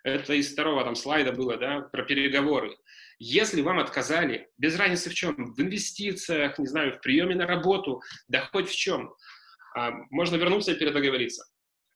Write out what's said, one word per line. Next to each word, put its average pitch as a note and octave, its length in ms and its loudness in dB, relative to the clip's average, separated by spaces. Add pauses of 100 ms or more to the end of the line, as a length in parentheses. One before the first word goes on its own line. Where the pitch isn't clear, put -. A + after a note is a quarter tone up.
Это C#3 300 0
из C#3+ 180 2
второго D3 320 0
там A#2 120 -2
слайда C#3 360 2
было, A#2+ 260 -2
да, C#3 220 -2 (120)
про C3 120 -4
переговоры. C#3 720 2 (420)
Если E3 440 2
вам F3 180 2
отказали, C#3+ 680 -2 (100)
без D#3+ 200 0
разницы F3+ 320 0
в - 40 -10
чём, C3+ 400 -4
в B2+ 80 -4
инвестициях, F3+ 960 -2
не C#3+ 100 -2
знаю, C#3 300 -2
в - 40 -18
приёме F3 340 4
на F3 100 0
работу, F#3 560 0 (260)
да - 240 0
хоть F#3 180 0
в - 60 -4
чём, D3+ 380 -2 (640)
а, A#2+ 160 0 (180)
можно E3 260 0
вернуться F3+ 360 2
и D3 40 0
передоговориться. C#3 680 0 (520)